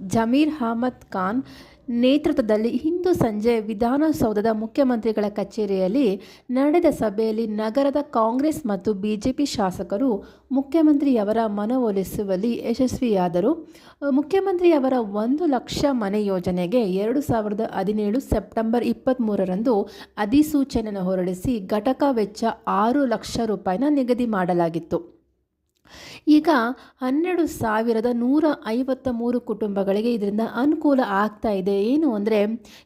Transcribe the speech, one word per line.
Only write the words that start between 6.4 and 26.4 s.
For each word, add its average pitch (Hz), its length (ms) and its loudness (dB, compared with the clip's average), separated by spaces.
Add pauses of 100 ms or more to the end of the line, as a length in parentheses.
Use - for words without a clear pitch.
ನಡೆದ 294 340 2
ಸಭೆಯಲ್ಲಿ 220 640 0
ನಗರದ 220 540 0
ಕಾಂಗ್ರೆಸ್ 262 640 0
ಮತ್ತು 202 280 -2
ಬಿ 208 220 -2
ಜೆ 233 160 -2
ಪಿ 285 140 -2
ಶಾಸಕರು 202 800 -2 (280)
ಮುಖ್ಯಮಂತ್ರಿಯವರ 269 920 2
ಮನವೊಲಿಸುವಲ್ಲಿ 208 1200 -2
ಯಶಸ್ವಿಯಾದರು. 226 1040 0 (360)
ಮುಖ್ಯಮಂತ್ರಿಯವರ 330 880 2
ಒಂದು 233 480 0
ಲಕ್ಷ 262 460 -2
ಮನೆ 214 340 0
ಯೋಜನೆಗೆ 180 560 0
ಎರಡು 214 400 0
ಸಾವಿರದ 214 400 -2 (120)
ಹದಿನೇಳು 208 460 -2
ಸೆಪ್ಟೆಂಬರ್ 226 640 -2
ಇಪ್ಪತ್ತ್ಮೂರರಂದು 214 1040 0 (280)
ಅಧಿಸೂಚನೆಯನ್ನು 226 840 0
ಹೊರಡಿಸಿ, 185 640 -2
ಘಟಕ 214 460 0
ವೆಚ್ಚ 214 320 -2 (240)
ಆರು 226 380 2
ಲಕ್ಷ 226 400 -4
ರೂಪಾಯಿನ 196 440 -2
ನಿಗದಿ 247 360 0
ಮಾಡಲಾಗಿತ್ತು. 175 920 -2 (1120)
ಈಗ 302 220 4 (520)